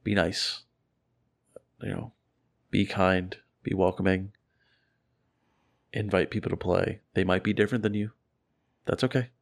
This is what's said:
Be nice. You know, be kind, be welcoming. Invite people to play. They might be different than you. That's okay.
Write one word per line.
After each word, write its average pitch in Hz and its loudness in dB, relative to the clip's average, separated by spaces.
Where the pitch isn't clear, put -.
Be 104 0
nice. - -2
You - -8
know, - -8
be 101 2
kind, 92 0
be - -4
welcoming. 95 0
Invite 101 0
people - -4
to - -2
play. 92 0
They 95 2
might 92 2
be 104 0
different 104 2
than 104 -2
you. 107 -4
That's - 0
okay. 123 0